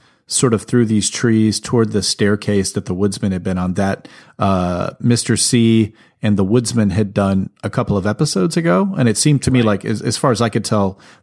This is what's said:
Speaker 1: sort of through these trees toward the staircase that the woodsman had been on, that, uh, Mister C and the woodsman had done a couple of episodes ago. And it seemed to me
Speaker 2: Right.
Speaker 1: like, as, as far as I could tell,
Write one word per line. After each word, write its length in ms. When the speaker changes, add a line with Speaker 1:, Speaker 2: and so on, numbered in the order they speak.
Speaker 1:
sort 260
of 100
through 240
these 220
trees 520
toward 320
the 100
staircase 720
that 140
the 60
woodsman 380
had 120
been 140
on, 180
that, 340
uh, 640
Mister 380
C 560
and 160
the 60
woodsman 460
had 240
done 380
a 60
couple 260
of 100
episodes 520
ago. 400
And 100
it 100
seemed 260
to 80
me 80
Speaker 2:
Right. 80
Speaker 1:
like, 180
as, 160
as 160
far 140
as 100
I 80
could 160
tell, 340